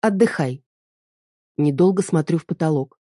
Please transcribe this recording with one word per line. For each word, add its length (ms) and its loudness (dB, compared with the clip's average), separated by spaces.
Отдыхай". 600 0
Недолго 440 2
смотрю 360 0
в 80 -6
потолок. 580 -4